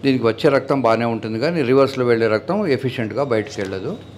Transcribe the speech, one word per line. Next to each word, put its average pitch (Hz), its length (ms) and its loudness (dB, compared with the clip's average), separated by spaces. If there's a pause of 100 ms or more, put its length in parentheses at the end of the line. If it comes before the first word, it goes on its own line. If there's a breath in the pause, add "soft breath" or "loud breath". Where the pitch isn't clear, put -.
దీనికి 127 240 2
వచ్చే 113 220 2
రక్తం 135 320 2
బాగానే 113 240 2
ఉంటుంది, 113 340 -4
కానీ 165 220 -2
రివర్స్లో 131 440 2
వెళ్ళే 113 220 2
రక్తం 170 400 0
ఎఫిషియెంట్గా 120 560 -2
బయటికి 110 380 -2
వెళ్ళదు. 98 360 -6 (200)